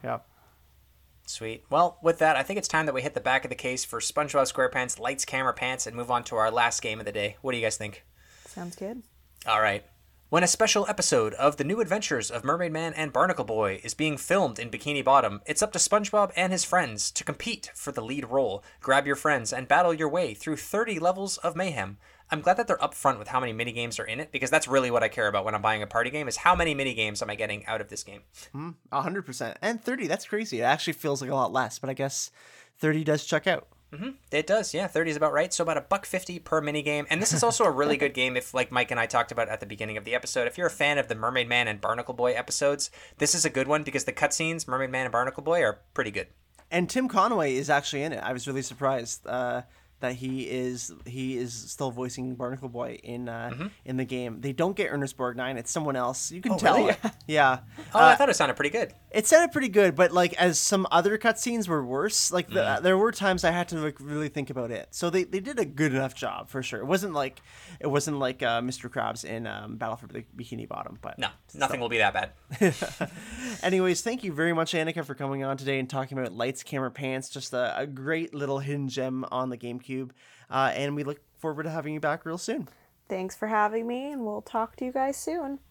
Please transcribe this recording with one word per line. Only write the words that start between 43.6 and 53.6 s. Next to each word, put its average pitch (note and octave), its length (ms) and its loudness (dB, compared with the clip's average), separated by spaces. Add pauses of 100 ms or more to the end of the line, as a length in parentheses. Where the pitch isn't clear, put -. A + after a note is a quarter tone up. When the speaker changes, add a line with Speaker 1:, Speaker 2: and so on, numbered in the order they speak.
Speaker 2:
one, D3+ 140 2
because C#3 200 -2
the - 80 -4
cutscenes, D#3+ 560 -2
Mermaid C3 220 -2
Man C3 160 -2
and B2 80 -4
Barnacle B2+ 300 0
Boy, E3 200 2
are G#2+ 160 2 (140)
pretty A#2 180 -2
good. G2 160 -4 (420)
Speaker 1:
And F3 200 2
Tim B3+ 180 0
Conway G3 480 4
is C#3 140 -2
actually C#3+ 340 2
in D#3 80 -4
it. A#2+ 100 -6
I A2 120 -2
was B2 120 -6
really C3+ 160 -4
surprised, B2+ 640 -2
uh, B2 360 -2 (380)
that B2+ 140 -4
he C3 340 -6
is, B2+ 460 -4 (140)
he C3 320 -6
is B2 120 -4 (200)
still C#3 180 -4
voicing B2+ 460 -6
Barnacle B2+ 340 -8
Boy A#2+ 320 -8
in, B2 260 -8
uh, A#2 240 -8
Speaker 2:
Mm-hmm. C#3 160 -8 (160)